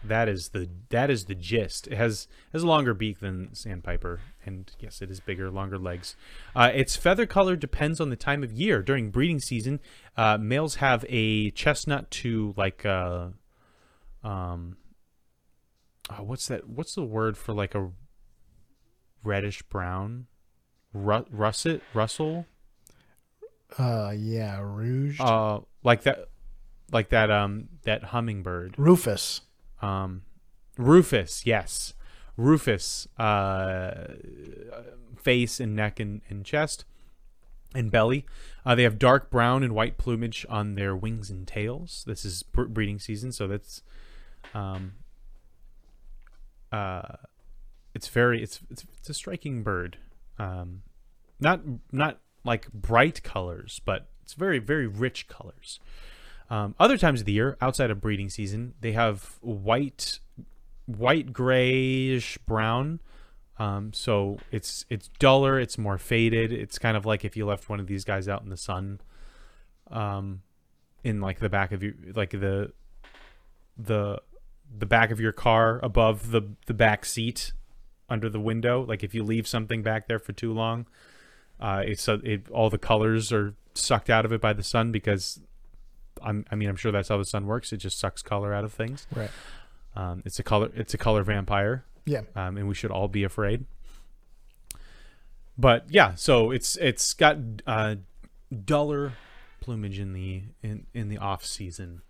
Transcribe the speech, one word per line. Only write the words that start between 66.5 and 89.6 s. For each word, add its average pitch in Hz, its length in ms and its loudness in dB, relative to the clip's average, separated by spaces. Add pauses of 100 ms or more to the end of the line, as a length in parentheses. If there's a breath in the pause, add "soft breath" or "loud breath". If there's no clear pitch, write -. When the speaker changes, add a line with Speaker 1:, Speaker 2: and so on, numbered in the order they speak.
Speaker 1:
It's 104 260 -8
kind 113 180 2
of 101 80 -2
like 107 200 0
if 101 120 -6
you 107 100 -2
left 101 220 -4
one 104 120 -4
of 95 80 -6
these 98 160 -4
guys 98 240 -2
out 98 140 -4
in 104 60 -14
the 95 80 -10
sun, 98 440 -6 (920 soft breath)
um, 98 520 -6 (600)
in, 107 180 -2
like, 95 200 -4
the 113 80 0
back 98 240 0
of 95 100 -4
your, 104 120 -6 (200)
like, 104 160 -2
the, 98 420 -2 (1040 soft breath)
the, 104 440 -2 (580)
the 104 80 -4
back 113 240 6
of 110 80 -2
your 110 140 2
car 113 500 6
above 110 480 4
the, 113 120 4 (240)
the 120 80 -2
back 107 300 4
seat - 480 -4 (560)
under 113 200 0
the 107 100 -2
window. 113 460 2
Like, 107 180 -4
if 101 120 -6
you 110 100 -2
leave 113 240 0
something 110 340 -2
back 110 240 0
there 110 140 -2
for - 120 -10
too 113 200 -4
long, 113 340 -2 (720 soft breath)
uh, 98 280 -2
it's, 107 220 -2
uh, 107 140 2
it, 107 280 -4
all 113 180 4
the 107 100 0
colors 110 540 0
are 104 220 0 (200)
sucked - 360 0
out 113 160 6
of 110 60 0
it 113 80 0
by 110 120 4
the 104 100 -2
sun 113 300 0
because 101 480 -2 (800)
I'm, 104 280 -4
I - 40 -4
mean, 104 140 -2
I'm 98 80 -2
sure 107 160 -2
that's 101 160 0
how 107 80 2
the 98 80 0
sun 98 220 -4
works. 110 260 -4
It 110 60 -6
just - 200 -6
sucks - 240 -4
color 101 300 -4
out 104 120 -2
of 107 100 -10
things. 120 400 -6
Speaker 2:
Right. 110 160 -6 (640 loud breath)